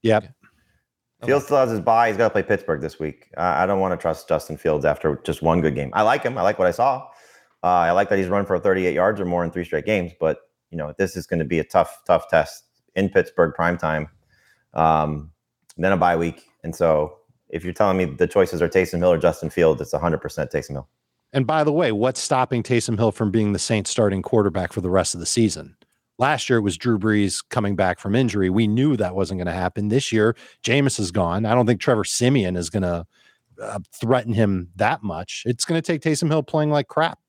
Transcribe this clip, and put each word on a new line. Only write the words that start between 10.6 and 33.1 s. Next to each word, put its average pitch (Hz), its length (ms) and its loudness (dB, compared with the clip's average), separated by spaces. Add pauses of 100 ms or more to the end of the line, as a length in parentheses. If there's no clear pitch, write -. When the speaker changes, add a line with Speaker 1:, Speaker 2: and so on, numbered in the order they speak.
Speaker 3:
you 85 80 -12
know, 76 220 -8
this 95 180 -2
is 85 80 -10
gonna 85 180 -2
be 78 140 -2
a 78 60 0
tough, - 420 0
tough 85 240 2
test - 360 0 (300)
in 95 140 0
Pittsburgh, 85 460 0
prime 85 240 0
time, 78 280 -2 (680)
um, 78 560 0 (440)
then 92 160 0
a 95 60 2
bye 87 180 4
week. 85 280 -4 (200)
And 82 120 -8
so 78 420 2 (320)
if 82 140 -8
you're 87 100 -8
telling 95 240 2
me 92 80 2
the 73 220 -2
choices 90 340 2
are 85 80 0
Taysom 92 300 0
Hill 90 120 4
or 82 60 4
Justin 82 320 0
Fields, 80 320 2
it's - 120 -8
a 73 60 -2
hundred 82 220 0
percent 78 300 -8
Taysom 73 220 -6
Hill. 67 140 -10 (460)
Speaker 1:
And 135 140 0
by 156 160 0
the 151 100 2
way, 151 180 0
what's 120 300 -2
stopping 127 400 0
Taysom 117 340 0
Hill 110 160 2
from 104 200 -2
being 104 220 0
the 95 60 -2
Saints 107 300 -2
starting 98 320 0
quarterback 95 500 0
for 101 100 -6
the 90 100 -2
rest 92 240 2
of 87 40 -12
the 85 60 -10
season? 98 500 0 (440)
Last 135 300 0
year 120 100 4
it 101 40 -2
was 90 140 -2
Drew 117 220 0
Brees 104 500 0
coming 104 260 -2
back 92 240 0
from 98 160 -2
injury. 104 360 2
We 110 160 2
knew 127 300 2
that 92 180 -2
wasn't 95 240 -2
gonna 87 120 -4
happen. 92 380 -4
This 131 220 0
year, 113 240 2 (280)
Jameis 135 360 0
is 90 120 -4
gone. 90 340 0
I 110 100 2
don't 123 100 4
think 113 160 2
Trevor 110 240 2
Siemian 120 500 0
is 85 140 -4
gonna, 87 380 -2 (540)